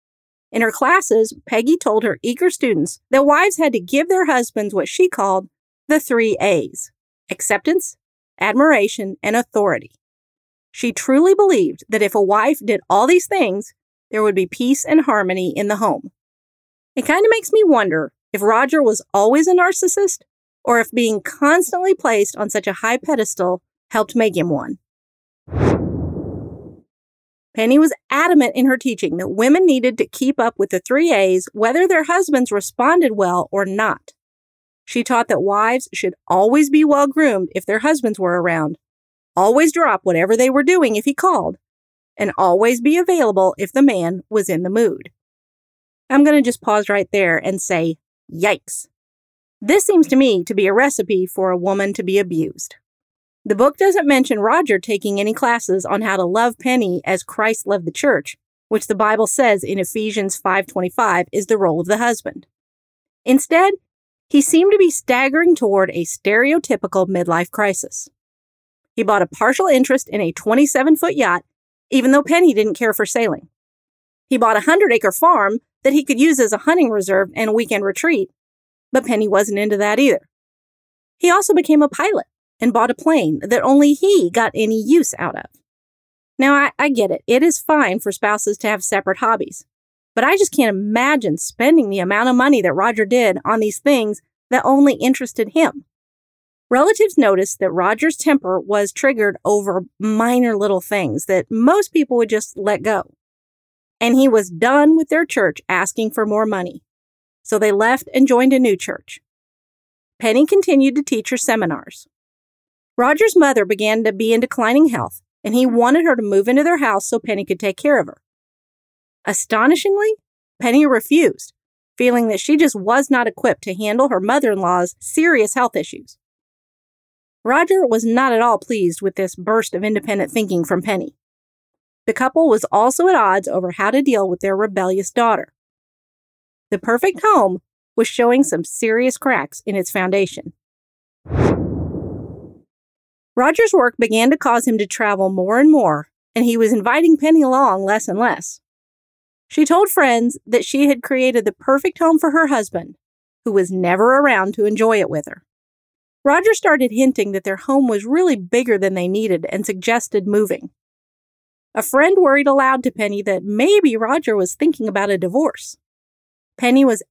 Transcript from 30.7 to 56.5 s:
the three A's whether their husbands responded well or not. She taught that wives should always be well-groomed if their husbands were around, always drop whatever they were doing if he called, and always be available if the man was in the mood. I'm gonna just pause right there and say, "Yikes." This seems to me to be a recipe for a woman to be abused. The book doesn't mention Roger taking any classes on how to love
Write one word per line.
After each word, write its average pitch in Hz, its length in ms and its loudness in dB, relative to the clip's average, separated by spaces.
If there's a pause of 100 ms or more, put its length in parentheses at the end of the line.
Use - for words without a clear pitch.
the 185 80 -4
three 294 340 0
A's 190 400 0
whether 247 340 0
their 330 180 2
husbands 302 460 0
responded 254 600 0
well 180 400 -2
or 196 120 -2
not. 196 500 -4 (720)
She - 180 -4
taught 233 240 -2
that 190 160 -2
wives 214 500 0
should 185 220 -6 (120)
always 240 440 2
be 302 120 4
well-groomed 285 720 2
if 190 100 -6
their 214 160 -2
husbands 247 400 -2
were 175 220 -2
around, 165 380 -4 (560)
always 247 380 2
drop 285 300 0
whatever 190 340 2
they 254 100 4
were 269 140 2
doing 285 340 2
if 214 100 -4
he 277 100 0
called, 202 420 0 (580)
and 202 220 -4
always 202 420 2
be 294 180 2
available 233 600 0
if 202 140 -6
the 269 100 0
man 185 480 0
was 214 180 -2
in 175 140 -2
the 180 80 -4
mood. 214 400 -2 (1000)
I'm 269 160 2
gonna 294 200 4
just 240 180 -4
pause 208 260 0
right 202 240 -2
there 180 320 0
and 190 160 -4
say, 165 380 -4 (340)
"Yikes." - 560 -4 (720)
This 320 260 0
seems 339 240 4
to 262 60 0
me 240 280 2
to 226 100 -8
be 196 140 0
a 202 60 2
recipe 214 520 0
for 190 240 -4
a 180 80 -2
woman 196 360 -2
to 202 100 -8
be 190 160 0
abused. 175 560 -6 (680)
The 208 120 -2
book 269 220 0
doesn't 381 280 2
mention 262 340 2
Roger 233 380 2
taking 202 420 -4
any 214 140 -2
classes 226 500 -2
on 202 180 -4
how 196 160 -2
to 185 80 -2
love 226 340 -2